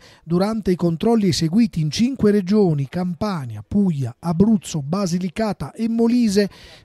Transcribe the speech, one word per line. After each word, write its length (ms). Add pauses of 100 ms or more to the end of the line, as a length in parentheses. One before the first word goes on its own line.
(220)
durante 480
i 60
controlli 500
eseguiti 540
in 100
cinque 400
regioni, 580
Campania, 760
Puglia, 540
Abruzzo, 600
Basilicata 920
e 160
Molise, 600 (360)